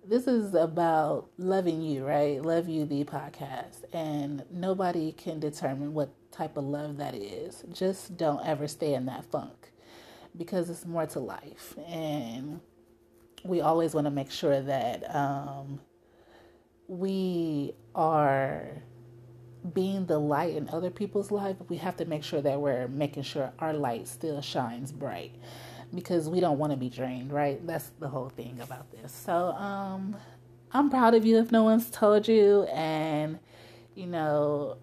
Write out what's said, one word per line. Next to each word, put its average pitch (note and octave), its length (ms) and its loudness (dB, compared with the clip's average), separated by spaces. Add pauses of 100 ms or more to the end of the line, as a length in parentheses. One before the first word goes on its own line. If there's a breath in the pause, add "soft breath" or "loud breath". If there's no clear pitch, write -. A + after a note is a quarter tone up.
this A#3+ 160 2
is A3 280 2
about D#3+ 720 2 (100)
loving F3+ 440 0
you, C#3 240 -2
right? D3 360 2
Love E3 280 0
You, D#3 160 0
the C#3+ 180 -2
podcast. C#3+ 880 -10
And D3 580 -4
nobody F3+ 640 0
can D#3+ 300 -8
determine D3 520 -4
what D3 200 -2 (180)
type D#3 240 -6
of C#3+ 80 -4
love D3 340 -4
that C#3+ 160 -6
is. A#2+ 600 -10
Just F#3+ 420 -2
don't D3+ 300 0
ever D3 240 -2
stay D3 240 -2
in B2+ 140 -2
that - 180 -8
funk - 480 -8 (640 loud breath)
because E3+ 320 -2
it's E3+ 160 -10
more E3 220 -2
to D#3 120 -8
life. - 560 -12 (120)
And D3+ 760 -6 (840)
we F3 160 0
always D#3+ 340 4
wanna D3 180 2
make C#3 200 -2
sure C#3+ 300 2
that, C3 520 -2
um, C#3 680 -4 (1040 soft breath)
we F3+ 840 -2 (200)
are D3 880 2 (920)
being F#3+ 320 0
the D#3+ 140 2
light D3+ 360 2
in C#3+ 140 -6
other F3 200 -2
people's G3+ 420 -4
life. G3 260 -2 (100)
We F3 100 -4
have F3+ 200 -4
to E3 80 -4
make D3+ 180 -4
sure D#3 160 -2
that C#3 220 2
we're B2+ 260 0
making C#3+ 360 -4
sure C3 360 -4
our D#3+ 140 -2
light B2 340 -2
still D3 340 -6
shines C3+ 520 -4
bright A#2+ 420 -8 (600 loud breath)
because E3+ 320 0
we F3 140 2
don't D#3 160 4
wanna D3 180 0
be B2+ 140 -4
drained, B2+ 420 -6
right? C#3+ 340 0
That's E3 340 -6
the D3 100 -6
whole C3 200 -6
thing B2+ 320 -12
about C3 300 -14
this. - 200 -16
So, F3 400 0
um, G3 680 -6 (560 loud breath)
I'm C#4 160 4
proud A#3 240 6
of A3+ 120 8
you A3+ 120 8
if A3+ 120 4
no A3+ 140 8
one's A3 260 6
told G#3 380 6
you, G3+ 360 8
and, D#3 760 0 (560 loud breath)
you F#3+ 100 -10
know D3 760 0